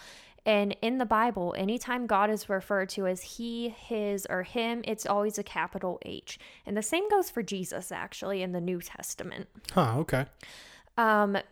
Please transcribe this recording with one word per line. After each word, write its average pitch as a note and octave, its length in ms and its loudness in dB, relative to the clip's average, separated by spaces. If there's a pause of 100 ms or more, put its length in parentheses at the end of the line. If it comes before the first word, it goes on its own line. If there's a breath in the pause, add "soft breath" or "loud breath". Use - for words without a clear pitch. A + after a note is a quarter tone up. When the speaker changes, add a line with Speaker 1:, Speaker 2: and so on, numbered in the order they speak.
(440 loud breath)
Speaker 1:
And G3+ 380 4
in A#3+ 160 2
the A3 80 2
Bible, G#3+ 500 2
anytime A#3+ 520 -2
God G#3 200 6
is G#3+ 200 -2
referred F#3+ 420 0
to F#3+ 160 -2
as F#3 160 0
he, A#3 460 -6
his, G#3 600 -4
or F#3 140 -2
him, A#3 420 -2
it's - 220 -4
always G#3 320 2
a G3+ 60 -4
capital F3+ 600 -4
H. - 320 -12 (300 loud breath)
And G3+ 100 -2
the G#3+ 60 0
same F#4 260 0
goes G4 220 4
for A3+ 140 -2
Jesus, F#3 480 -6
actually, F#3+ 500 -4
in F3+ 80 -2
the F3 100 -2
New F3 200 -2
Testament. - 680 -10 (260)
Speaker 2:
Huh, C3 260 4
okay. C#3 280 0 (720 loud breath)
Speaker 1:
Um, G#3 400 6 (140)